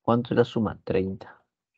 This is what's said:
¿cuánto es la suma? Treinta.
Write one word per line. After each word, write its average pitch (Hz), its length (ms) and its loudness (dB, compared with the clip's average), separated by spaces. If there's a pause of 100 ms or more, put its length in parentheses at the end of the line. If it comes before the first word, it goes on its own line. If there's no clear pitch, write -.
¿cuánto 117 320 0
es 117 40 2
la 117 80 6
suma? 107 400 -4
Treinta. 95 580 -4 (340)